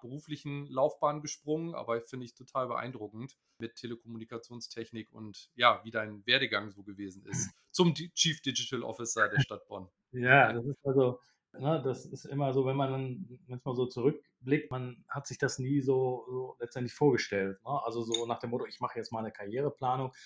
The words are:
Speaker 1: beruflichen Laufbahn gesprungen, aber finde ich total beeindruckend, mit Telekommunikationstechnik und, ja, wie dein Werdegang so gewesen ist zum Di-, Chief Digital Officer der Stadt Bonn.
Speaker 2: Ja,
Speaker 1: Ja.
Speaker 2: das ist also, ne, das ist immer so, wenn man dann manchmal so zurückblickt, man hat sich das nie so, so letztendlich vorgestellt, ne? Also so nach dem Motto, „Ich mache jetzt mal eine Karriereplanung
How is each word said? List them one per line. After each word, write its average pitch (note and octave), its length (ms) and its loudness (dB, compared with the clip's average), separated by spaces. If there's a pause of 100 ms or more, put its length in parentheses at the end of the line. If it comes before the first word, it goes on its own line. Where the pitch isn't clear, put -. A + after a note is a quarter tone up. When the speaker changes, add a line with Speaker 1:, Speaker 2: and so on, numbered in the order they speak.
Speaker 1:
beruflichen C#3+ 680 -8
Laufbahn D3 540 2
gesprungen, D#3 540 -4
aber A#2 260 -4
finde B2 240 -10
ich A#2 80 -16
total B2+ 340 -6
beeindruckend, A#2 680 -8 (220)
mit A2+ 160 -8
Telekommunikationstechnik A#2 1400 -12
und, G#2+ 420 -16
ja, A#2+ 300 6
wie A2 80 -12
dein G#2+ 340 -4
Werdegang A2+ 460 2
so G2+ 100 -20
gewesen G2 460 -12
ist G2+ 260 -6 (160)
zum E3+ 240 4
Di-, E3+ 200 -8
Chief - 280 2
Digital B2 400 -4
Officer A2 480 0
der G2+ 100 2
Stadt - 280 -2
Bonn. F#2+ 220 -12 (240)
Speaker 2:
Ja, B2+ 360 8
Speaker 1:
Ja. - 20 2
Speaker 2:
das A#2 140 -2
ist C#3 200 -4
also, C3 340 4 (340)
ne, C#3+ 280 0
das B2+ 240 -4
ist - 200 -14
immer C#3 280 -2
so, C3+ 120 4
wenn C3 100 0
man C#3 160 0
dann B2+ 560 -6
manchmal B2 280 -6
so B2 100 2
zurückblickt, C3 840 0
man B2+ 380 -8
hat - 180 -8
sich - 120 -10
das - 200 0
nie C3+ 240 2
so, B2+ 480 2
so B2+ 300 -6
letztendlich A#2+ 340 -4
vorgestellt, G2+ 720 4
ne? C3+ 220 -2
Also A#2 160 -2
so A#2 240 -2
nach A#2 140 -2
dem B2 100 -6
Motto, A#2+ 160 -2
„Ich - 160 -14
mache B2 180 -6
jetzt G#2+ 140 -10
mal A2+ 60 -4
eine A2 120 -6
Karriereplanung C3 800 -2 (140)